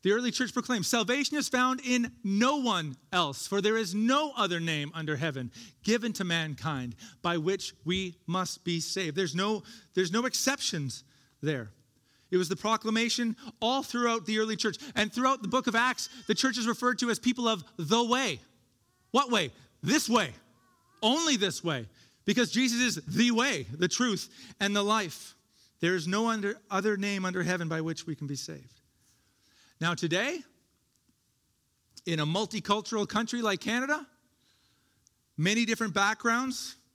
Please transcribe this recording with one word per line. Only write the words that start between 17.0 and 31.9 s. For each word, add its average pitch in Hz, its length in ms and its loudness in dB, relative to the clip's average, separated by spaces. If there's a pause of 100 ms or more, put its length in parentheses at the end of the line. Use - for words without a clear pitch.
as 220 80 0
people 240 300 0
of 208 160 0 (140)
the 190 260 2
way. 233 360 2 (720)
What 254 200 4
way? 180 200 2 (300)
This 247 280 2
way. 196 240 4 (680)
Only 285 340 4
this 190 280 -2
way. 135 240 -2 (380)
Because 214 260 2
Jesus 233 460 2
is 147 80 -10
the 233 260 4
way, 220 400 2
the 160 160 0
truth, 226 420 0 (300)
and 202 160 0
the 202 80 2
life. 208 520 -2 (440)
There 180 160 2
is 160 120 -2
no 214 220 2
under, 208 300 -2 (100)
other 202 280 0
name 196 280 -2
under 180 160 -2
heaven 170 260 -2
by 160 140 -2
which 160 240 -6
we 156 100 -6
can 147 120 -8
be 139 80 -4
saved. 135 460 -14 (1000)
Now 170 140 0
today, 202 460 0 (1700)